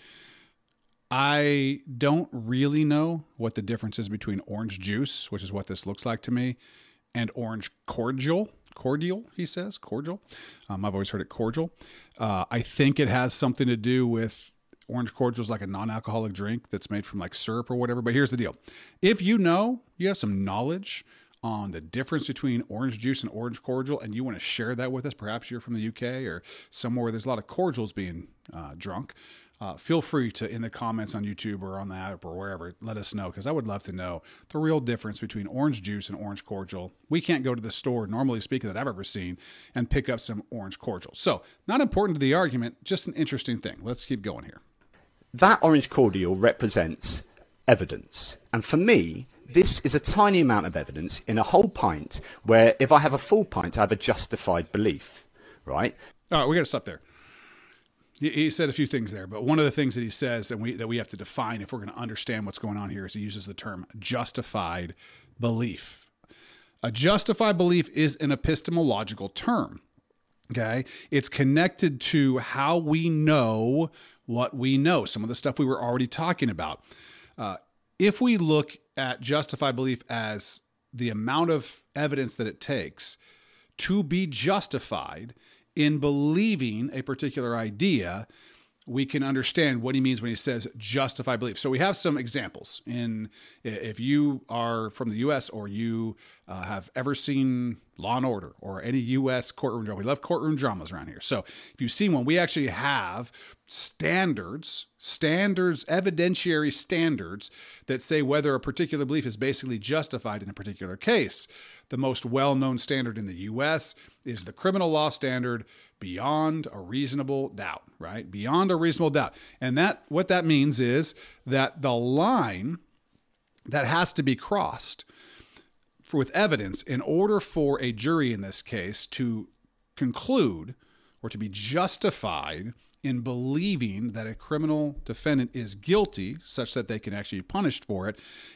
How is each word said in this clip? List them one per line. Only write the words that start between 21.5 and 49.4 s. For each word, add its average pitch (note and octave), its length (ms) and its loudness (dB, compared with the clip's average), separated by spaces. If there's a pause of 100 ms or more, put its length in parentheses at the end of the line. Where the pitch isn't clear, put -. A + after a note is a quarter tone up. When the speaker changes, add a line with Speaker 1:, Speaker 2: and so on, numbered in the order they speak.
Speaker 1:
the E2 100 -8
difference C3 460 -4
between B2+ 420 0
orange A2+ 300 -4
juice B2+ 240 -2
and A#2+ 100 -8
orange A2+ 300 -8
cordial, C3 380 -2
and G#2 160 -8
you B2 80 -4
wanna A2+ 160 -6
share A#2+ 340 -4
that B2+ 180 -4
with B2+ 140 -6
us, C#3+ 80 -6
perhaps A2 380 -8
you're A#2+ 100 -8
from A#2+ 140 -6
the G#2+ 60 -2
U A2+ 100 -4
K B2+ 340 -6
or F2 160 -8 (300)
somewhere B2 320 -2
where A#2 80 0
there's A2+ 160 -6
a - 20 -2
lot A#2+ 80 0
of G#2 80 -8
cordials B2+ 480 -2
being, F2 360 -8 (220)
uh, D2 240 -14
drunk, G2 380 -8 (480)
uh, F#2+ 140 -8
feel E3 260 0
free B2+ 300 -2
to, - 180 -6
in A#2 140 -6
the A2+ 60 -8
comments A2 440 -4
on G#2 100 -4
YouTube G#2 380 -6
or F#2+ 180 -8
on G2 100 -8
the F#2 60 -10
app F#2+ 300 -10
or E2+ 100 -10
wherever, F2+ 460 -10
let A2 160 -8
us - 160 -6
know, F#2+ 180 -6
'cause F#2+ 140 -12
I C#3 60 -2
would C#3 160 -2
love G2+ 160 -6
to - 80 -10
know F2+ 320 -8 (260)
the - 80 -6
real D#3 220 2
difference A#2 400 -4
between G#2 260 -6
orange B2+ 380 0
juice G2+ 260 -6
and G2+ 80 -8
orange G2+ 260 -10
cordial. F#2 480 -8 (160)
We E3 140 0
can't D3+ 220 2
go B2+ 100 0
to A#2+ 80 -4
the A2 100 -8
store, A#2+ 360 -2
normally A#2 320 0
speaking, A#2 340 -4
that G2 40 -6
I've C3 100 -4
ever G2 160 -6
seen F2+ 340 -6 (380)
and A#2+ 160 -2
pick C#3 180 2
up A#2 100 -2
some G#2+ 300 -6
orange G2 300 -10
cordial. - 340 -8
So, B2 300 0 (240)
not C4 140 2
important G3 340 2
to D3 40 -4
the C3+ 140 4
argument, B2+ 500 0
just - 240 -2
an F3 60 -8
interesting C#3+ 460 -2
thing. - 240 -8
Let's A#2 220 -6
keep A2 180 -4
going D2+ 220 -8
here. - 160 -18 (720)
Speaker 2:
That F#3+ 260 8
orange D#3 300 6
cordial F#2+ 440 4
represents F#2+ 880 2 (440)
evidence. - 680 2 (140)
And A2+ 120 0
for - 140 2
me, B2+ 500 4 (220)